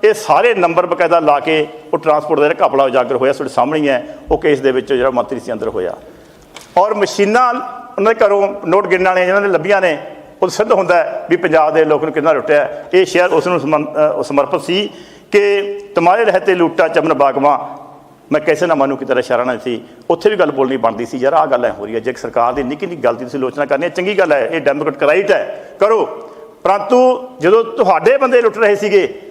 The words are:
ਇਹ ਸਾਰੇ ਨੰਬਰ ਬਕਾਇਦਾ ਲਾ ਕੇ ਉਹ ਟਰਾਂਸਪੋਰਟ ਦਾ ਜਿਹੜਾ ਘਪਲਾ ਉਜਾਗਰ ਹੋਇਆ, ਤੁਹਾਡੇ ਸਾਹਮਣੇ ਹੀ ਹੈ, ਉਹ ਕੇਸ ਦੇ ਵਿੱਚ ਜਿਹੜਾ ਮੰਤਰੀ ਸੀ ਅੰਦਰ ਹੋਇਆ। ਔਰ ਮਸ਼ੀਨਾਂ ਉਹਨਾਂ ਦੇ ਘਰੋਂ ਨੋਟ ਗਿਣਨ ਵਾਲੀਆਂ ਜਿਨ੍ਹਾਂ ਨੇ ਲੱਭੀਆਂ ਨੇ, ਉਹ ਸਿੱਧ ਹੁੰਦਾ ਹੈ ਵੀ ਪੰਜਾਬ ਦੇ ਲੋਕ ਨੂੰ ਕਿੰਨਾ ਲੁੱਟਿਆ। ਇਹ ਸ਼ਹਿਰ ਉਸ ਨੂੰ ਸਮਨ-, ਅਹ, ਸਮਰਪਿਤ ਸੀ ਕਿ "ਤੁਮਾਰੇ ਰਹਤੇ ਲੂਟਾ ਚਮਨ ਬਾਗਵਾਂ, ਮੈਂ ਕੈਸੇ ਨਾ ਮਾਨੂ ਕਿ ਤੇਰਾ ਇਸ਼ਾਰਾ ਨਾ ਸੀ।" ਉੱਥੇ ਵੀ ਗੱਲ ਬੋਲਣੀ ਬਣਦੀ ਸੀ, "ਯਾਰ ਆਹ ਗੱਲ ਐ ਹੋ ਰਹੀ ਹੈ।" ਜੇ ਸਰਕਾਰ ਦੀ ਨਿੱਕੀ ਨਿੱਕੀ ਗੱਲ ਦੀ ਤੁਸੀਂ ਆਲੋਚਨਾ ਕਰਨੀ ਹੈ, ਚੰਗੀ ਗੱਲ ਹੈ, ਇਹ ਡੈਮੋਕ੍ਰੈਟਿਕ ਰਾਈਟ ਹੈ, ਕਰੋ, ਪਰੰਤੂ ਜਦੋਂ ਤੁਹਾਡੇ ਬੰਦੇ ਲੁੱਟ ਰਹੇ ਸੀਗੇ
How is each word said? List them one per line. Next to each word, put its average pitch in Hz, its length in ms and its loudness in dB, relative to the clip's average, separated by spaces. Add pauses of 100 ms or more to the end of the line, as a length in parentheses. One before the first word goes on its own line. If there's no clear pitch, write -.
ਇਹ 214 100 4
ਸਾਰੇ 214 400 0
ਨੰਬਰ 175 320 0
ਬਕਾਇਦਾ 170 340 0
ਲਾ 147 200 2
ਕੇ 156 260 0 (260)
ਉਹ 156 60 -2
ਟਰਾਂਸਪੋਰਟ 151 420 0
ਦਾ - 80 4
ਜਿਹੜਾ 196 180 0
ਘਪਲਾ 135 180 2
ਉਜਾਗਰ 123 320 0
ਹੋਇਆ, 131 160 2
ਤੁਹਾਡੇ 135 220 -6
ਸਾਹਮਣੇ 143 260 0
ਹੀ 147 80 0
ਹੈ, 127 300 -4 (120)
ਉਹ 156 80 0
ਕੇਸ 147 220 2
ਦੇ 135 120 2
ਵਿੱਚ 123 200 -2
ਜਿਹੜਾ 131 180 0
ਮੰਤਰੀ 123 300 -4
ਸੀ 123 120 -10
ਅੰਦਰ 110 160 -6
ਹੋਇਆ। 95 280 -6 (800)
ਔਰ 208 180 2
ਮਸ਼ੀਨਾਂ 214 600 0 (440)
ਉਹਨਾਂ 214 160 2
ਦੇ 226 120 2
ਘਰੋਂ 202 280 2 (120)
ਨੋਟ 190 200 2
ਗਿਣਨ 180 180 0
ਵਾਲੀਆਂ 185 220 2
ਜਿਨ੍ਹਾਂ 196 160 2
ਨੇ 202 60 0
ਲੱਭੀਆਂ 185 320 2
ਨੇ, 165 180 0 (440)
ਉਹ 185 60 0
ਸਿੱਧ 214 240 0
ਹੁੰਦਾ 180 240 2
ਹੈ - 340 -2
ਵੀ 180 60 2
ਪੰਜਾਬ 160 380 2
ਦੇ 160 100 4
ਲੋਕ 151 200 0
ਨੂੰ 156 80 -4
ਕਿੰਨਾ 156 200 2
ਲੁੱਟਿਆ। 147 520 0 (100)
ਇਹ 185 100 6
ਸ਼ਹਿਰ 180 280 0
ਉਸ 160 140 2
ਨੂੰ 180 140 0
ਸਮਨ-, 151 260 0
ਅਹ, 151 360 0
ਸਮਰਪਿਤ 143 380 -2
ਸੀ 196 300 -4 (420)
ਕਿ 202 300 2 (320)
"ਤੁਮਾਰੇ 180 300 2
ਰਹਤੇ 190 300 2
ਲੂਟਾ 170 340 0
ਚਮਨ 156 260 2
ਬਾਗਵਾਂ, 139 540 0 (640)
ਮੈਂ 147 80 2
ਕੈਸੇ 156 260 0
ਨਾ 165 80 2
ਮਾਨੂ 139 220 0
ਕਿ 135 80 -8
ਤੇਰਾ 123 140 0
ਇਸ਼ਾਰਾ 123 260 0
ਨਾ 123 140 -4
ਸੀ।" 117 240 -6 (280)
ਉੱਥੇ 170 200 2
ਵੀ 214 60 -2
ਗੱਲ 170 140 2
ਬੋਲਣੀ 135 260 -2
ਬਣਦੀ 113 300 -2
ਸੀ, 131 120 -10
"ਯਾਰ 131 140 0
ਆਹ 156 140 2
ਗੱਲ 123 180 0
ਐ 113 60 2
ਹੋ 101 160 -10
ਰਹੀ 110 80 -10
ਹੈ।" 113 60 -2
ਜੇ 120 120 -4
ਸਰਕਾਰ 120 400 -2
ਦੀ 139 100 -4
ਨਿੱਕੀ 147 240 -6
ਨਿੱਕੀ 170 180 -10
ਗੱਲ 117 120 2
ਦੀ 131 80 -10
ਤੁਸੀਂ 131 160 -8
ਆਲੋਚਨਾ 131 240 -4
ਕਰਨੀ 139 200 -2
ਹੈ, 175 40 -2
ਚੰਗੀ 185 300 -4
ਗੱਲ 175 140 2
ਹੈ, 135 140 2
ਇਹ 165 140 -4
ਡੈਮੋਕ੍ਰੈਟਿਕ 143 420 -2
ਰਾਈਟ 185 300 2
ਹੈ, - 380 -4 (100)
ਕਰੋ, 202 260 2 (560)
ਪਰੰਤੂ 247 680 0 (120)
ਜਦੋਂ 208 240 4
ਤੁਹਾਡੇ 202 520 2
ਬੰਦੇ 262 260 2
ਲੁੱਟ 214 160 0
ਰਹੇ 208 180 2
ਸੀਗੇ 196 440 0 (100)